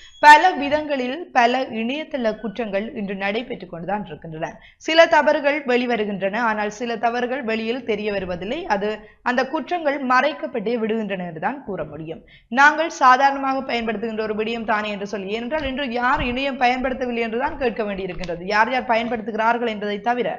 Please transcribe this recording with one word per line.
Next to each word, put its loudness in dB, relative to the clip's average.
பல 12
விதங்களில் -2
பல 4
இணையதள -4
குற்றங்கள் -6
இன்று -6
நடைபெற்று -4
கொண்டுதான் -6
இருக்கின்றன. -10
சில 6
தவறுகள் 4
வெளிவருகின்றன, 0
ஆனால் 0
சில -6
தவறுகள் -2
வெளியில் -4
தெரிய -2
வருவதில்லை. -4
அது 0
அந்த 0
குற்றங்கள் -2
மறைக்கப்பட்டே 0
விடுகின்றன -2
என்றுதான் -6
கூற -6
முடியும். -12
நாங்கள் 4
சாதாரணமாக 4
பயன்படுத்துகின்ற -4
ஒரு -4
விடயம் -4
தானே -2
என்று -6
சொல்லி, -8
ஏனென்றால் -4
இன்று -4
யார் 0
இணையம் -2
பயன்படுத்தவில்லை 0
என்றுதான் -4
கேட்க -2
வேண்டியிருக்கின்றது. -6
யார் 2
யார் 0
பயன்படுத்துகிறார்கள் 0
என்பதை -4
தவிர 0